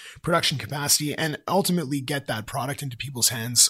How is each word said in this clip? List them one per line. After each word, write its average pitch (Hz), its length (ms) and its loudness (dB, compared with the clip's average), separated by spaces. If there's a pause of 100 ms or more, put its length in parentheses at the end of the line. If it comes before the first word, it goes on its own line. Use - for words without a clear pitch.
(220)
production 165 360 2
capacity 143 560 0
and 156 240 -2 (120)
ultimately 170 500 2
get 139 280 -4
that 110 180 -4
product 135 360 -4
into 131 140 -6
people's 120 320 -2
hands 120 420 2